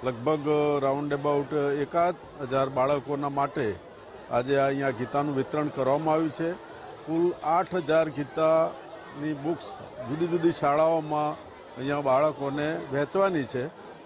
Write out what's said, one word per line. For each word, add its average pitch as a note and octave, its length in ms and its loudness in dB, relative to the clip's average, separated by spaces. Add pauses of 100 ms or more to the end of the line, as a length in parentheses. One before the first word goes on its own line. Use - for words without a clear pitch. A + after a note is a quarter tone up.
લગભગ C3+ 440 0 (340)
રાઉન્ડ C#3+ 300 0
એબાઉટ C#3+ 400 0
એકાદ D3 640 2 (260)
હજાર C3+ 280 0
બાળકોના C#3 600 0
માટે C#3 460 0 (560)
આજે B2+ 260 2
અહીંયા C#3 340 2
ગીતાનું C#3 460 -2
વિતરણ D3 320 0
કરવામાં D3 460 2
આવ્યું D#3+ 160 2
છે. E3 220 -4 (540)
કુલ E3 260 2 (120)
આઠ E3+ 300 2
હજાર D#3+ 340 4
ગીતાની D#3 1200 0
બુક્સ D3 460 -6 (300)
જુદી D#3 180 -2
જુદી E3+ 260 4
શાળાઓમાં D3+ 760 2 (460)
અહીંયા C#3+ 240 -2
બાળકોને C#3+ 680 2 (240)
વહેંચવાની D#3+ 500 2
છે B2 220 -2 (420)